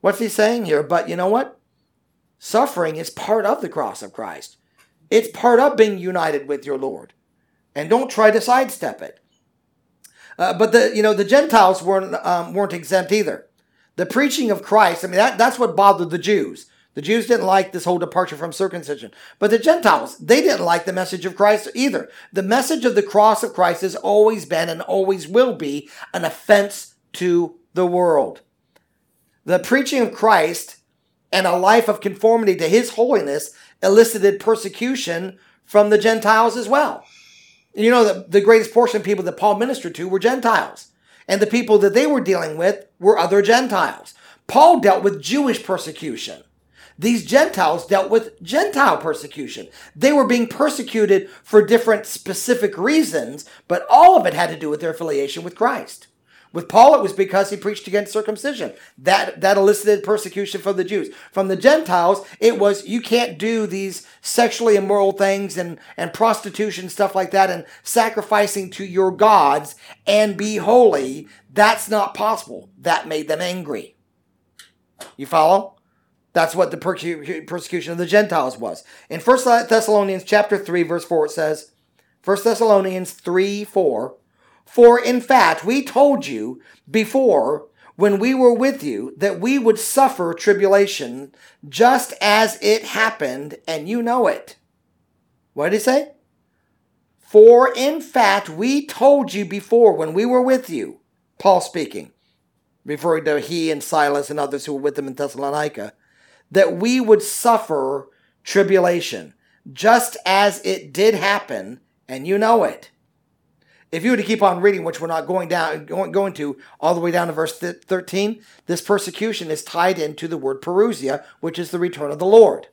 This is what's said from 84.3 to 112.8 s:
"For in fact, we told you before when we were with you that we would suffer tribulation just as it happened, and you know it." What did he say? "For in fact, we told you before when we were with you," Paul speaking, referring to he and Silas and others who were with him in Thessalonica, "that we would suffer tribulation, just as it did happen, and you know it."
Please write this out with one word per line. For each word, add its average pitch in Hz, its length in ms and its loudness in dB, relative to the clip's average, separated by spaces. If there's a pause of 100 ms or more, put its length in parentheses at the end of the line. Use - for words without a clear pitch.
"For 240 340 8
in 240 220 -2
fact, 196 420 2
we 254 180 0
told 269 460 2
you 113 320 -8 (320)
before 214 760 0 (280)
when 202 240 2
we 247 140 0
were 254 200 6
with 254 300 -2
you 127 320 -6
that 185 240 -2
we 247 180 0
would 220 220 2
suffer 262 540 0
tribulation 196 1000 0 (360)
just 233 500 2
as 214 420 0
it 214 220 0
happened, 147 720 -6 (100)
and 160 220 -8
you 233 140 -4
know 233 260 0
it." - 300 -6 (960)
What 151 160 -4
did 208 80 0
he - 20 0
say? 269 320 0 (1080)
"For 240 560 8
in 277 280 -4
fact, 202 480 0
we 254 360 -4
told 269 480 2
you 202 120 -6
before 202 480 2
when 156 200 -4
we 202 120 0
were 247 160 2
with 254 280 0
you," 113 300 -10 (400)
Paul 190 220 2
speaking, - 500 -10 (720)
referring 151 400 -4
to 151 160 -2
he 160 320 -4
and 143 100 -6
Silas 143 480 -2
and 151 80 -6
others 143 280 -6
who 151 80 -8
were 139 80 -8
with 143 180 -4
him 139 80 -8
in 131 60 -12
Thessalonica, 143 800 -8 (580)
"that 170 240 2
we 233 240 0
would 214 220 4
suffer 139 880 -2 (340)
tribulation, 180 920 0 (360)
just 233 540 0
as 196 380 2
it 170 280 -8
did 214 220 2
happen, 151 680 -4 (260)
and 131 200 -12
you 196 120 -2
know 226 240 2
it." - 260 -8 (1040)